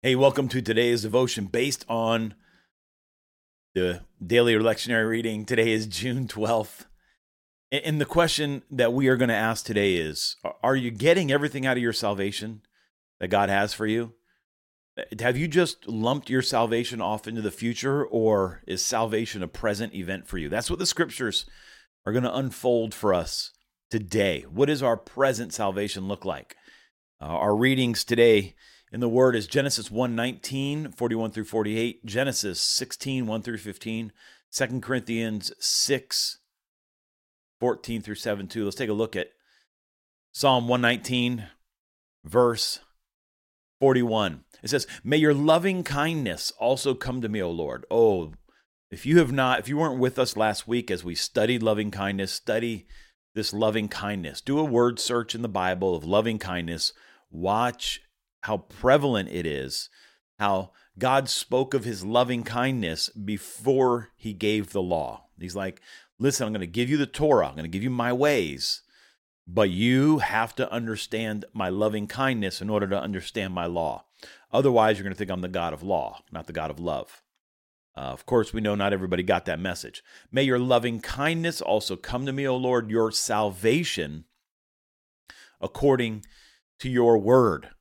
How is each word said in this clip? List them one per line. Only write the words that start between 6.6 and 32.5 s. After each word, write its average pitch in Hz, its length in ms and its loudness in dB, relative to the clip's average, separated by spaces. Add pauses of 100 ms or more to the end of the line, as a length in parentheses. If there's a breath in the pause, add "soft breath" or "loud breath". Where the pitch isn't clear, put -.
A-, 143 120 -4
and 156 160 0
the 143 40 2
question 151 680 0
that 123 220 2
we 135 160 4
are 131 80 6
gonna 120 160 2
ask 110 340 0
today 101 300 2
is, 78 480 -4
a-, - 80 -4 (100)
are 135 140 2
you 120 160 -2
getting 147 400 4
everything 143 340 0
out 131 100 2
of 123 60 -2
your 117 100 0
salvation 104 680 -4 (560)
that 90 120 -4
God 101 180 4
has 101 260 0
for 110 100 -4
you? 113 300 -2 (840)
Uh, - 60 -8 (160)
have 123 180 2
you 160 120 -2
just 165 400 0
lumped 117 420 -2
your 127 100 2
salvation 117 600 0
off 104 260 -4
into 113 160 -6
the 104 80 -2
future, 127 540 -2
or 107 600 2
is 92 200 -4
salvation 110 580 -2
a 87 60 -6
present 104 440 -4
event 95 360 -8
for 98 100 -6
you? 76 100 -4
That's 107 220 -4
what 170 80 -4
the 180 80 -2
scriptures - 600 -2 (600 loud breath)
are 98 60 -2
gonna 123 200 2
unfold 120 640 0
for 104 180 2
us - 380 -2 (400)
today. 101 580 0
What 104 180 2
does 143 180 0
our 120 120 2
present 123 560 -2
salvation 101 540 -4
look 98 180 -8
like? 76 300 -8 (680 soft breath)
Uh, 71 40 -14
our 82 320 2
readings 127 480 2
today 113 500 6 (380 soft breath)
in 113 80 -6
the 120 80 2
Word 127 260 6
is 107 140 -2
Genesis 135 420 -2
one 120 240 -2
nineteen, 135 760 -4
forty-one 113 400 -2
through 107 120 -6
forty-eight, 110 640 -2
Genesis 107 540 -2